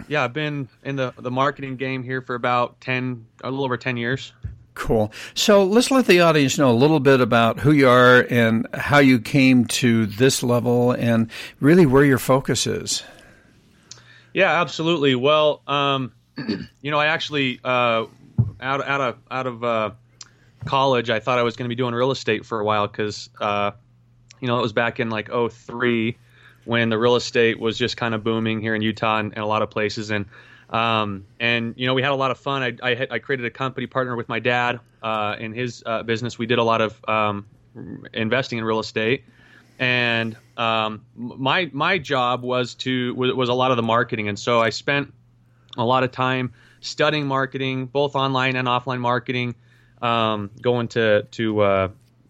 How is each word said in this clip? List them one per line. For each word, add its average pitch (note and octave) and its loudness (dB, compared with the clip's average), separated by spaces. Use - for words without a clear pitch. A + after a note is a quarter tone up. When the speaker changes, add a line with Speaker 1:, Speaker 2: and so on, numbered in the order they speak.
Speaker 1:
Yeah, C#3+ 0
I've A#2+ -6
been D3 -4
in C#3 -6
the, B2+ -4
the A#2+ -8
marketing C3+ -4
game C3 -6
here C3 -6
for B2+ -8
about B2 -2
ten, B2+ -6
a B2 -6
little C3+ -4
over B2 -2
ten B2 -6
years. A#2+ -6
Speaker 2:
Cool. A2 -2
So G3+ 4
let's G#3+ 2
let C4 4
the F3 6
audience D#3 4
know C#3 4
a A#2 4
little D3+ 4
bit C3+ 6
about A#2 2
who D3 4
you C#3 6
are B2 8
and A2+ 2
how C#3 2
you C3 6
came C3 4
to A#2 2
this A2+ 2
level B2 2
and A2+ 0
really E3 8
where C3+ 6
your C3 4
focus C3 0
is. F#2+ -6
Speaker 1:
Yeah, E3+ 2
absolutely. D#3+ 0
Well, D3+ 2
um, C#3 -2
<clears throat> - -10
you C#3+ -6
know, D3+ 0
I D3 2
actually, D3 -2
uh, A#2+ 0
out, C3+ -4
out C#3 -2
of, A#2 -4
out C3 -6
of, A#2 -8
uh, A2 -2
college, C3 0
I A2 0
thought B2 0
I A#2+ 2
was A#2 -2
gonna B2 -8
be A#2 -4
doing A#2+ -2
real B2+ 0
estate A#2 -2
for A2+ -6
a G#2 -2
while G#2 0
'cause, G#2 -8
uh, G2+ -2
you C3 -6
know, A#2+ 0
it - 0
was A2+ -2
back A#2 -2
in, A#2 -4
like, G#2+ -6
oh A#2+ 0
three A#2+ -4
when A#2 0
the A2 0
real A#2+ 4
estate A#2 0
was A2+ -4
just A#2 -2
kinda A2+ -4
booming A2+ -2
here A2 -2
in G#2+ -2
Utah A2 -2
and, G#2+ -4
and A2 -8
a G#2+ -4
lot G#2+ 0
of G#2 -6
places. G#2+ -4
And, G#2 -2
um, A2 -2
and, A#2 -2
you B2+ -4
know, C3 0
we B2+ 0
had C#3+ 0
a C#3 0
lot C3 -2
of A#2+ -4
fun. C#3 -6
I, B2 -4
I - 0
had, B2 -4
I A#2+ -6
created B2 -6
a - -6
company B2+ -6
partner B2 -4
with A#2 -6
my A#2 -4
dad, B2 0
uh, G#2+ -4
in A2+ -10
his, A#2+ -8
uh, A2+ -6
business. A2+ -6
We A#2 -4
did A#2 2
a A#2 2
lot A2+ 2
of, G#2+ -4
um, G#2+ -2
investing A#2 -2
in A2+ -4
real A2 0
estate. A2 -2
And, A#2 0
um, A2 -2
m-, A#2 -12
my, D3+ -2
my E3 -2
job B2+ -2
was B2 -2
to, B2+ -4
was, B2+ 0
was B2 0
a B2 0
lot B2+ 2
of B2+ 2
the A#2 0
marketing. A2+ 0
And G2+ -4
so A#2+ 2
I A2+ 2
spent C#3+ -4
a A#2 0
lot B2+ 2
of B2+ -2
time B2+ -2
studying D3+ -2
marketing, C3 -4
both C#3+ -2
online C3 0
and B2+ -2
offline B2 -2
marketing, B2 -2
um, A2 0
going A#2+ 0
to, G#2+ 2
to, A2 -2
uh, G2 4